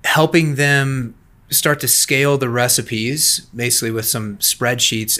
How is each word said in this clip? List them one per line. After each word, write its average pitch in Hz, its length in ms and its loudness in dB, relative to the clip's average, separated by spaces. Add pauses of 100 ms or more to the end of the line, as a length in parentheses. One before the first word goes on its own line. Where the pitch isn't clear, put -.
helping 156 500 2
them 135 600 0 (340)
start 143 320 0
to 120 80 -4
scale 143 480 2
the 131 120 0
recipes, 120 920 0 (120)
basically 117 380 -2
with 113 140 -4
some 104 320 -4
spreadsheets, 120 840 -2